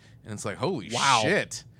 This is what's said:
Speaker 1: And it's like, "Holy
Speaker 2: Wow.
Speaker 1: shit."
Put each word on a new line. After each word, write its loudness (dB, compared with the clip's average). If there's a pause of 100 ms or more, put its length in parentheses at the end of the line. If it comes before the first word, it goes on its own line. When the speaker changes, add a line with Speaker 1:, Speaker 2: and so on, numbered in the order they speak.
(240)
Speaker 1:
And -14
it's -10
like, -6
"Holy -4
Speaker 2:
Wow. 4
Speaker 1:
shit." 0 (160)